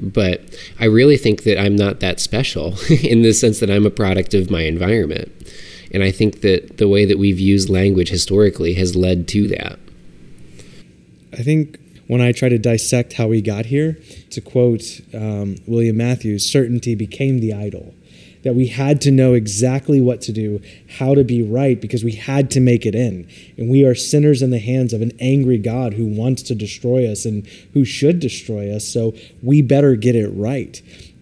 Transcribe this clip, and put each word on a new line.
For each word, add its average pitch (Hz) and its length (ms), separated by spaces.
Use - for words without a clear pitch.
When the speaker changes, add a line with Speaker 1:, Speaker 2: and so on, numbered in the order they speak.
Speaker 1:
but 98 400
I 117 60
really 127 300
think 107 280
that 98 160
I'm 101 160
not 101 240
that 90 180
special 95 640
<laughs> - 80
in 120 320
the 113 100
sense 110 280
that 101 100
I'm 104 160
a 101 40
product 95 440
of 92 160
my 85 120
environment. 85 680
And 98 100
I 95 80
think 104 300
that - 380
the 104 100
way 101 160
that 98 140
we've 98 200
used 95 300
language 95 400
historically 92 640
has 90 220
led 90 320
to 101 200
that. - 300
Speaker 2:
I 120 100
think 151 360
when 123 140
I 120 120
try 127 160
to 120 100
dissect 120 560
how 113 140
we 113 120
got 107 260
here, 156 320
to - 100
quote, 120 600
um, 101 420
William 117 300
Matthews, 113 480
"Certainty 120 500
became 127 440
the 110 140
idol." 101 420
That 127 120
we 127 120
had 135 360
to 143 80
know 131 220
exactly 127 680
what 123 200
to 113 100
do, 104 280
how 135 160
to 139 100
be 120 180
right, 123 380
because 113 240
we 113 80
had 135 380
to 131 100
make 120 240
it 107 100
in. 101 320
And 120 140
we 135 140
are 123 100
sinners 147 480
in 127 80
the 120 80
hands 123 340
of 110 80
an 117 180
angry 127 380
God 113 380
who 113 100
wants 110 380
to 123 120
destroy 120 560
us 101 140
and 104 220
who 135 140
should 165 340
destroy 104 500
us, 104 140
so 113 300
we 143 200
better 135 340
get 117 180
it 107 140
right. 104 540